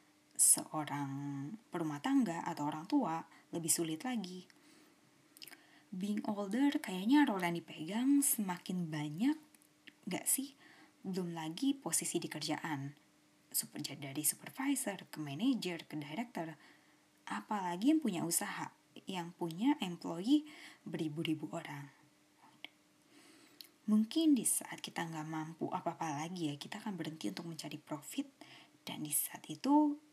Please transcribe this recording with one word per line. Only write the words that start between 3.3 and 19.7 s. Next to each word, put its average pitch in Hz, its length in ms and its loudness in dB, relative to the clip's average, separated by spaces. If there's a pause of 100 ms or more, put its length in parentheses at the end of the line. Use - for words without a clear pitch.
lebih 165 160 -2
sulit 160 320 0
lagi. 185 480 -6 (1400)
Being 202 340 -2
older 226 540 2
kayaknya 240 480 6
role 190 160 2
yang 170 120 2
dipegang 233 680 2
semakin 180 640 0
banyak, 156 480 2 (720)
nggak - 160 -4
sih? - 320 0 (480)
Belum 185 260 -2
lagi 165 460 0
posisi - 400 -2
di 165 80 -2
kerjaan. 151 640 -4 (640)
Super-, - 480 -4
dari 139 240 -4
supervisor - 800 -2
ke - 140 -10
manager 170 640 0
ke - 80 -12
director. 160 640 -6 (720)
Apalagi 202 640 0
yang 311 80 4
punya 185 240 0
usaha, 170 480 -2 (320)
yang 175 320 -6
punya 185 400 2